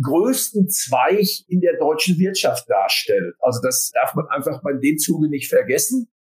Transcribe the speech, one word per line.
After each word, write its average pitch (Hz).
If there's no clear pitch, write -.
größten 190
Zweig 160
in 180
der 170
deutschen 156
Wirtschaft 185
darstellt. 95
Also 120
das -
darf 127
man 143
einfach 139
bei 143
dem 143
Zuge 151
nicht 143
vergessen. 160